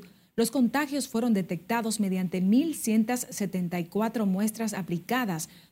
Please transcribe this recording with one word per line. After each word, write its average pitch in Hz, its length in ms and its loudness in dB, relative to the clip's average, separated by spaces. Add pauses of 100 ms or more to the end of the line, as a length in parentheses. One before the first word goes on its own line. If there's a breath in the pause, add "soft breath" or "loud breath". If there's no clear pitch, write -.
(360 loud breath)
los 226 160 2
contagios 277 580 0
fueron 226 240 0
detectados 214 640 -2
mediante 185 400 0
mil 254 360 4
cientas 226 560 0
setenta 180 480 -4
y 170 60 -4
cuatro 220 420 -2
muestras 214 460 0
aplicadas, 175 760 -2 (220 loud breath)